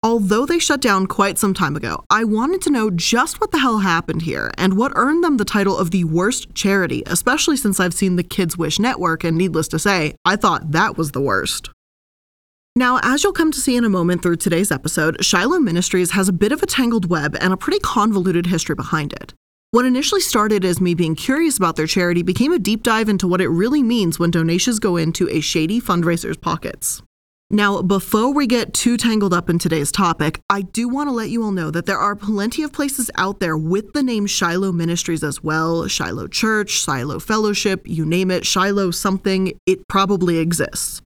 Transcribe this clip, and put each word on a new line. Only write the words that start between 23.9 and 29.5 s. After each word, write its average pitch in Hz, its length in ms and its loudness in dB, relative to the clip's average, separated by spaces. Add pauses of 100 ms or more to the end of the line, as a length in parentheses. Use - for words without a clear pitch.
when 170 140 2
donations 175 480 0
go 185 160 0
into 165 320 0
a 156 140 0
shady 175 400 0
fundraiser's 170 560 -2
pockets. - 640 -6 (500)
Now, 208 300 2
before 202 500 2
we 285 140 2
get 233 300 0
too 240 200 2
tangled 214 380 2
up 170 160 -2
in 170 80 2